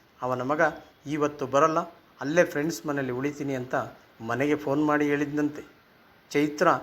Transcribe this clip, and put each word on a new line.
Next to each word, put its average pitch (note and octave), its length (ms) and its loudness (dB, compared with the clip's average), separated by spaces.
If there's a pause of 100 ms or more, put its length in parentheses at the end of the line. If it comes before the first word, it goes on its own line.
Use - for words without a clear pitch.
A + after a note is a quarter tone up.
(220)
ಅವನ B2+ 200 -2
ಮಗ D3 200 0 (440)
ಇವತ್ತು D3 420 -2
ಬರಲ್ಲ, D#3 320 4 (420)
ಅಲ್ಲೇ D#3+ 220 4
ಫ್ರೆಂಡ್ಸ್ D#3+ 420 -2
ಮನೇಲಿ C#3 260 -2
ಉಳಿತೀನಿ C#3 440 -4
ಅಂತ B2 200 -4 (460)
ಮನೆಗೆ B2+ 340 0
ಫೋನ್ D3 300 0
ಮಾಡಿ D3 200 2
ಹೇಳಿದ್ನಂತೆ." D3 580 -2 (680)
ಚೈತ್ರ, D3+ 380 2 (160)